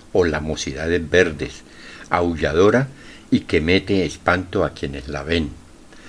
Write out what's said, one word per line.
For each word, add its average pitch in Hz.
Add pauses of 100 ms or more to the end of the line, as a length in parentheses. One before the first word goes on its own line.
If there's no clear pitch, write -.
(120)
o 92
lamosidades 78
verdes, 82 (460)
aulladora 87 (420)
y -
que 85
mete 95
espanto 90
a 71
quienes 69
la 71
ven. 80 (600)